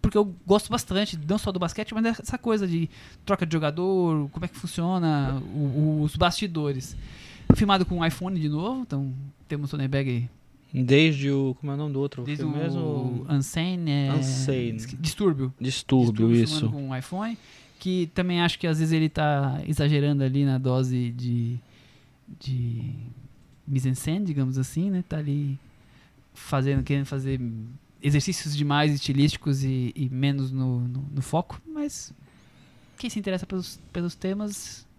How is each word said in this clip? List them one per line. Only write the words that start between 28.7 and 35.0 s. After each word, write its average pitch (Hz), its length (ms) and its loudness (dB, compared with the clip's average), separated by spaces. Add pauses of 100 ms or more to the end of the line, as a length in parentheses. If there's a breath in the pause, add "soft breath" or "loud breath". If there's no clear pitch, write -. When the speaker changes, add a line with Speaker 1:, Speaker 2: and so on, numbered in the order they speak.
Speaker 1:
estilísticos 139 680 2
e, 131 320 0
e 131 140 -2
menos 135 420 0
no, 127 300 0
no, 127 240 -4 (100)
no 139 60 -2
foco, - 400 -2 (120)
mas 294 400 -8 (840 soft breath)
quem 247 120 -6
se - 80 -6
interessa 190 280 -2
pelos, - 340 -8 (120)
pelos 175 240 -4
temas 202 720 -6 (140)